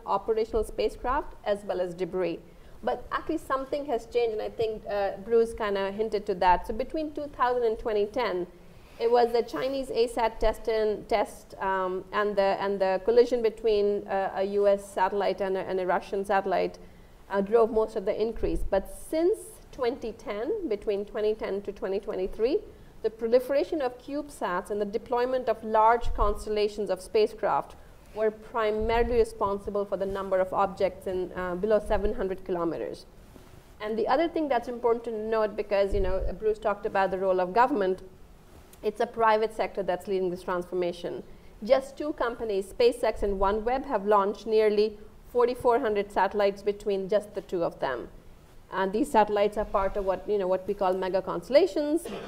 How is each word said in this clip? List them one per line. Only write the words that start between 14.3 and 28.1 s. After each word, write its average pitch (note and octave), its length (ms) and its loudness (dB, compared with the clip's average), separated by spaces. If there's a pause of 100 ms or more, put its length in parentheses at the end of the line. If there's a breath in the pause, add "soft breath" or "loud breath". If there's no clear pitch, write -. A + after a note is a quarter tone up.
a G3 80 0
U G3+ 240 2
S G3+ 200 2
satellite F#3+ 520 0
and F#3+ 160 -2
a, F#3+ 40 -2
and F#3 200 -4
a F#3 60 -2
Russian G3 380 -2
satellite, F#3+ 540 0 (520 loud breath)
uh, G3+ 100 0
drove A3 320 4
most A3 240 0
of G3 80 -4
the G3 160 0
increase. F#3+ 400 0 (100)
But - 260 0 (140)
since E4+ 280 2 (340)
twenty A#3+ 400 -4
ten, C#4 560 -6
between G3+ 360 -2
twenty G#3+ 300 0
ten G3+ 280 -4
to G3+ 100 -8
twenty G3 260 -4
twenty-three, G#3+ 600 -2 (440 loud breath)
the - 80 0
proliferation C4+ 720 0
of B3 160 -4
CubeSats B3+ 720 -6
and G#3 100 -2
the G#3 40 0
deployment A#3+ 640 -2
of A3 160 -2
large A3 500 4
constellations G#3 760 0
of F#3 120 -2
spacecraft - 720 0 (400 loud breath)